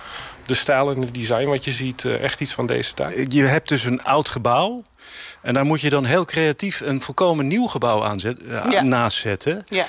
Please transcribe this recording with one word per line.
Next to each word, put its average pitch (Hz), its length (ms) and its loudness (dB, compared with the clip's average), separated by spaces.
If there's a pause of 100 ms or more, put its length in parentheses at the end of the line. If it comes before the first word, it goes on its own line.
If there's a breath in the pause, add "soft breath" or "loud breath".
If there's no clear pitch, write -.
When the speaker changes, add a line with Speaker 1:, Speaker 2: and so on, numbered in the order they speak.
(460 loud breath)
Speaker 1:
de 131 80 0
stijl 139 380 2
en 131 100 -2
het 120 140 -4
design 120 320 0
wat 139 160 0
je 139 80 -4
ziet, 123 340 -4
eh, 120 180 0
echt - 180 -4
iets 143 120 -4
van 123 140 -2
deze 123 260 -2
tijd. 135 400 -4
Speaker 2:
Je 143 100 6
hebt 143 260 2
dus 131 140 0
een 123 200 -2
oud 143 260 2
gebouw. 156 540 0 (580 loud breath)
En 123 120 -2
daar 135 120 2
moet 151 160 2
je 147 80 2
dan 139 160 4
heel 165 200 2
creatief 160 540 0
een 135 220 -2
volkomen 156 460 2
nieuw 220 200 2
gebouw 113 360 2
aanzet-, 104 400 -4
eh, 117 260 -6
Speaker 3:
Ja. 196 120 4
Speaker 2:
naast 123 360 2
zetten. 151 520 -2
Speaker 3:
Ja. 185 200 0